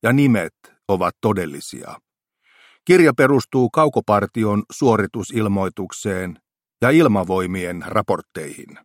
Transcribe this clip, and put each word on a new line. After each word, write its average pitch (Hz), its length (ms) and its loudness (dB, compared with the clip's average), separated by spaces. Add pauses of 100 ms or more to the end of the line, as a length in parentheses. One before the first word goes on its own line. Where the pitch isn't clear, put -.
ja 117 100 2
nimet 120 400 2 (340)
ovat 90 340 0
todellisia. 87 720 -6 (880)
Kirja 170 280 6
perustuu 131 560 2
kaukopartion 107 1000 0
suoritusilmoitukseen 98 1700 -4 (420)
ja 120 80 2
ilmavoimien 92 960 0
raportteihin. 82 960 -6